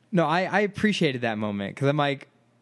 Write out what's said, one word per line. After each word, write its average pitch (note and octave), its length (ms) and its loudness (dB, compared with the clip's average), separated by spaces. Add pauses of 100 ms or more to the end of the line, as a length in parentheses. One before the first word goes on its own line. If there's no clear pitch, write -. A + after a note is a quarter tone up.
(120)
No, E3 140 4
I, E3+ 180 2
I E3+ 160 0
appreciated F#3 640 0
that A2+ 160 -2
moment G2+ 360 -4
'cause C#3 140 0
I'm D3 80 2
like, C#3+ 320 -2 (340)